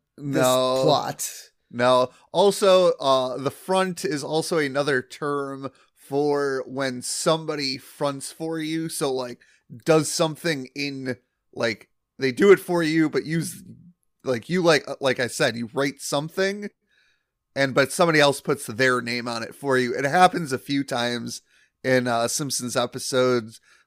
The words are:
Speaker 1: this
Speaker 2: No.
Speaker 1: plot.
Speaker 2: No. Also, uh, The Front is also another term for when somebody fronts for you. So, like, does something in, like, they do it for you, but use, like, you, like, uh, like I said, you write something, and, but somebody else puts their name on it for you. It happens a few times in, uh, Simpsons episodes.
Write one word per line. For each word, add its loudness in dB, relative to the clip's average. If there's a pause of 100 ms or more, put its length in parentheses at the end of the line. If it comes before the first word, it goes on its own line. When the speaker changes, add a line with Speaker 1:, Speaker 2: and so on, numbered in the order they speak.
(160)
Speaker 1:
this -2
Speaker 2:
No. 2
Speaker 1:
plot. 0 (400)
Speaker 2:
No. 4 (220)
Also, 4
uh, 0
The -4
Front -4
is -6
also -2
another 0
term -8 (240)
for -2
when -6
somebody -4
fronts -8
for -8
you. -4
So, -2
like, -6 (460)
does 4
something -4
in, -6 (360)
like, -4 (300)
they 0
do 6
it 10
for -2
you, 2
but -2
use, -6 (600)
like, -4
you, 0
like, 4
uh, -10
like 0
I 0
said, 0
you -8
write -2
something, -4 (840)
and, 0
but 2
somebody 4
else 4
puts -4
their 0
name -6
on -6
it -12
for -2
you. 0
It -2
happens 4
a -2
few -4
times -6 (420)
in, 2
uh, 0
Simpsons -6
episodes. 0 (260)